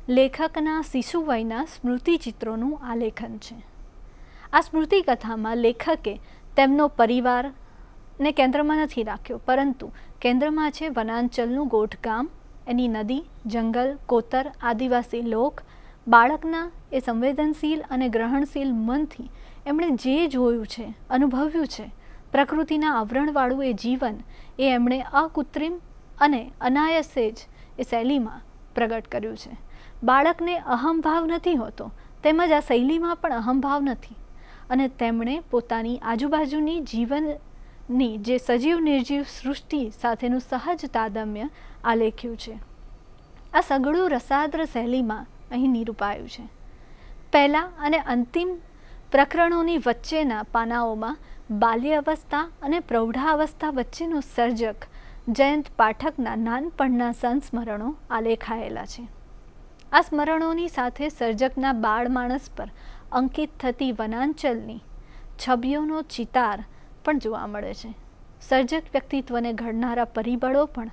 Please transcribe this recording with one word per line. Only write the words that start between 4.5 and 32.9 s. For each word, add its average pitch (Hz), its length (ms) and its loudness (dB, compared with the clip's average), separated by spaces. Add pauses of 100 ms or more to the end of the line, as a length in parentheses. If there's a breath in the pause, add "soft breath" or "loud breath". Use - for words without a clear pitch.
આ 294 80 8
સ્મૃતિકથામાં 240 960 0
લેખકે 240 640 0 (360 soft breath)
તેમનો 277 320 6
પરિવારને 247 1400 0
કેન્દ્રમાં 294 460 4
નથી 285 240 0
રાખ્યો, 214 360 -8
પરંતુ 262 540 0 (280 loud breath)
કેન્દ્રમાં 294 500 2
છે 320 180 -6
વનાંચલનું 240 800 -2
ગોઠગામ, 226 600 0 (400)
એની 247 200 2
નદી, 226 360 -2 (220)
જંગલ, 233 600 0
કોતર, 262 460 0 (100)
આદિવાસી 240 600 0
લોક. 233 380 0 (480 soft breath)
બાળકના 311 600 8 (220)
એ 262 80 0
સંવેદનશીલ 294 880 0
અને 254 180 0
ગ્રહણશીલ 269 640 0
મનથી 247 580 -2 (360 loud breath)
એમણે 311 240 2
જે 269 360 2
જોયું 240 400 2
છે, 214 280 -10 (160)
અનુભવ્યું 285 560 2
છે, - 240 -10 (420 soft breath)
પ્રકૃતિના 302 640 2
આવરણવાળું 269 680 2
એ 254 80 0
જીવન, 233 460 -2 (400 loud breath)
એ 262 120 4
એમણે 247 300 4
અકૃત્રિમ 311 800 0 (400)
અને 277 400 4
અનાયાસે 294 720 2
જ 226 60 -8 (420 soft breath)
એ 254 40 -4
શૈલીમાં 240 580 0 (340)
પ્રગટ 226 340 -2
કર્યું 220 280 -6
છે. - 200 -16 (460 loud breath)
બાળકને 330 560 4
અહંભાવ 311 680 2
નથી 339 280 0
હોતો, 220 360 -4 (320 soft breath)
તેમજ 320 300 4
આ 294 80 6
શૈલીમાં 311 560 2